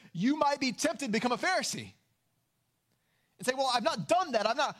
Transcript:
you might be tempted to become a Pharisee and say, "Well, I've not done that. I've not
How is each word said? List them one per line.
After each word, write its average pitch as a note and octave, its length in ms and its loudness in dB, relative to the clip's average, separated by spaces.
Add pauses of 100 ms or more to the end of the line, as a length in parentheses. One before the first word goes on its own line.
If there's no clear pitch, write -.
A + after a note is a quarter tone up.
(140)
you B3 240 0
might C#4+ 220 2
be C4 120 0
tempted D4 360 -2
to G#3+ 40 -4
become A#3 200 0
a A#3 60 2
Pharisee C#4+ 560 -2 (1400)
and F#3+ 80 -14
say, B3+ 80 2
"Well, C4+ 200 0
I've A#3+ 100 0
not B3 240 -2
done E4+ 240 2
that. G#3+ 160 2
I've A#3+ 100 0
not C4 220 -2